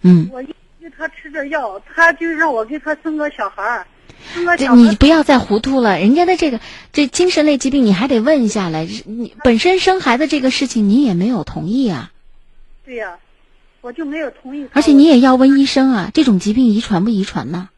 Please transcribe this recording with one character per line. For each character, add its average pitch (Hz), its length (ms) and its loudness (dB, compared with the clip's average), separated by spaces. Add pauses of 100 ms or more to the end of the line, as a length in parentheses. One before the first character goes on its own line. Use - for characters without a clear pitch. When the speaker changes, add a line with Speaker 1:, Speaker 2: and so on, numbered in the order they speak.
Speaker 1:
嗯。 180 280 6
Speaker 2:
我 254 120 -16
一 269 40 -14 (340)
直 330 180 -20
他 320 100 -10
吃 - 220 -18
着 285 180 -8
药， 277 320 -8
他 330 320 0
就 330 140 -6
让 320 260 -2
我 226 140 -4
给 294 120 -10
他 302 240 -6
生 311 140 -8
个 294 140 -6
小 220 180 -10
孩 - 140 -12
儿， 214 240 -6 (480)
生 349 100 -6
个 349 140 0
小 277 80 -2
孩 262 60 2
儿。 247 40 8
Speaker 1:
这 233 140 8
你 208 60 0
不 277 100 4
要 311 160 4
再 285 160 2
糊 214 200 -2
涂 269 220 -2
了， 202 180 0
人 202 160 2
家 349 120 2
的 359 100 0
这 330 140 -2
个， 226 100 -8 (320)
这 294 140 0
精 359 240 0
神 302 160 0
类 294 100 2
疾 262 140 -4
病 262 160 2
你 202 80 4
还 196 120 -2
得 254 140 0
问 269 240 0
一 214 40 0
下 202 200 -4
来， 160 180 -6 (200)
你 220 360 -12
本 233 160 2
身 370 200 0
生 370 240 0
孩 247 160 0
子 311 80 -2
这 294 160 -2
个 262 80 0
事 269 160 -4
情 214 240 -2
你 247 120 2
也 226 120 0
没 175 120 -2
有 233 160 -4
同 160 260 -10
意 247 200 -2
啊。 147 240 -8 (720)
Speaker 2:
对 254 120 -16
呀， 190 200 -12 (640)
我 240 100 -16
就 311 140 -12
没 294 140 -10
有 285 120 -8
同 - 240 -18
意 285 100 -12
他。 247 100 -20
Speaker 1:
而 285 80 2
且 311 100 2
你 277 120 8
也 294 160 6
要 262 160 4
问 269 220 4
医 277 60 4
生 269 280 0
啊， 196 200 -4
这 320 100 0
种 226 160 2
疾 202 140 -4
病 254 140 2
遗 214 160 0
传 185 220 -2
不 220 40 -2
遗 202 160 -2
传 131 260 -10
呢？ 180 280 -10